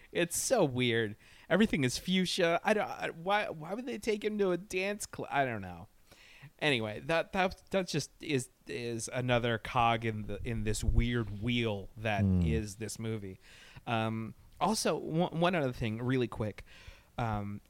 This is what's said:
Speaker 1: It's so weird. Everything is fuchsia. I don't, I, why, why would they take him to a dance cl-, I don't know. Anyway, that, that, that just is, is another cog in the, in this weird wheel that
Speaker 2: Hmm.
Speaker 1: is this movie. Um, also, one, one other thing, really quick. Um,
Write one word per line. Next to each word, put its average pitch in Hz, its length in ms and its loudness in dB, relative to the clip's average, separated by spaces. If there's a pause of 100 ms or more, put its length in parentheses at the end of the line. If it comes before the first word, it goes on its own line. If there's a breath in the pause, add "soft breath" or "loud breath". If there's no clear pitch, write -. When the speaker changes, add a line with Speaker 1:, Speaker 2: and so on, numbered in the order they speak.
(140 soft breath)
Speaker 1:
It's 175 260 0
so 240 240 2
weird. 117 520 2 (340 soft breath)
Everything 190 340 4
is 127 140 2
fuchsia. 180 680 2
I 208 100 4
don't, 202 140 -2
I, - 220 -6 (120)
why, 202 280 0
why 160 240 -10
would 240 120 -8
they 240 120 -6
take 214 260 -2
him 214 140 -2
to 196 140 2
a 175 60 0
dance 196 560 -4
cl-, - 160 -8
I 139 140 2
don't 117 180 -2
know. 90 260 -12 (760 soft breath)
Anyway, 110 460 0
that, 165 260 0
that, 185 280 -2 (100)
that 190 180 0
just 147 200 -4 (120)
is, 131 280 -2 (180)
is 120 460 -6
another 123 440 2
cog 117 480 2
in 107 220 -2
the, 101 180 -4
in 113 180 -2
this 107 200 0
weird 113 600 4
wheel 113 540 0
that 107 240 0
Speaker 2:
Hmm. 92 200 6
Speaker 1:
is 87 340 2
this 107 240 -8
movie. 107 400 -6 (460 soft breath)
Um, 113 480 -2 (280)
also, 202 340 2
one, 160 440 0
one 175 160 4
other 135 180 0
thing, 113 280 -4
really 123 280 2
quick. - 340 -6 (540 soft breath)
Um, 104 420 -4 (100)